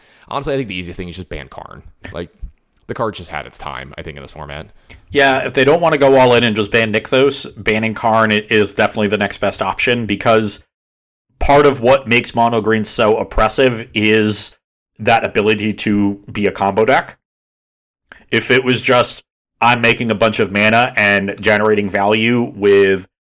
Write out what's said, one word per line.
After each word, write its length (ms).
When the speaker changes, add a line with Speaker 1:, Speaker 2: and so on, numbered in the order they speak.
Speaker 1:
honestly, 260
I 20
think 120
the 60
easiest 220
thing 140
is 60
just 120
ban 200
Karn. 340
Like, 200
the 80
card's 240
just 120
had 140
its 140
time, 400
I 40
think, 140
in 60
this 100
format. 380
Speaker 2:
Yeah, 360
if 60
they 120
don't 180
wanna 160
go 200
all 140
in 120
and 120
just 140
ban 240
Nykthos, 680
banning 300
Karn 400
i-, 160
is 240
definitely 360
the 100
next 180
best 240
option, 460
because 580
part 260
of 160
what 260
makes 260
mono 280
green 240
so 320
oppressive 720
is 640
that 260
ability 500
to 400
be 140
a 40
combo 360
deck. 320
If 200
it 140
was 160
just, 420
"I'm 220
making 280
a 40
bunch 240
of 120
mana 460
and 420
generating 520
value 500
with 640